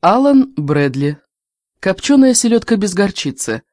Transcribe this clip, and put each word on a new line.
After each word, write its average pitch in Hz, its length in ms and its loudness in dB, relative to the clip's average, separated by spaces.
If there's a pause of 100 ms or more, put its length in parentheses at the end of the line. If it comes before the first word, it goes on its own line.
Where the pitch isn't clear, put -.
Алан 269 540 2
Брэдли. 143 600 -2 (640)
«Копчёная 262 520 2
селёдка 226 440 0
без 196 160 -4
горчицы». 147 800 -6